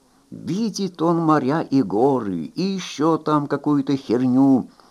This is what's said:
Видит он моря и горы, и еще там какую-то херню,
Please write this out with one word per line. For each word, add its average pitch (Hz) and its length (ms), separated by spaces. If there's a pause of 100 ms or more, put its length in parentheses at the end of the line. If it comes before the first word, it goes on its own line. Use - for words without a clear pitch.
(300)
Видит 190 720
он 165 160
моря 156 440
и 135 200
горы, 104 600
и - 180
еще 175 560
там 151 300
какую-то 143 500
херню, 127 720 (220)